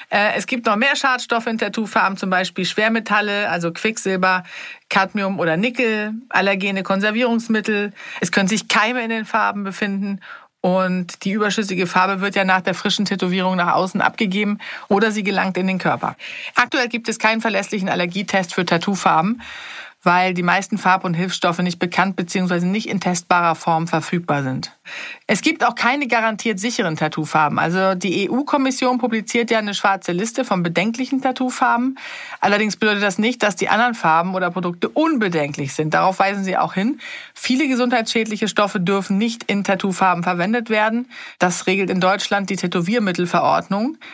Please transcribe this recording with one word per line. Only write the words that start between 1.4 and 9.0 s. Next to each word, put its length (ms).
in 100
Tattoofarben, 600
zum 120
Beispiel 340
Schwermetalle, 840
also 240
Quecksilber, 720
Cadmium 480
oder 200
Nickel, 560
allergene 540
Konservierungsmittel. 1080
Es 100
können 160
sich 220
Keime 340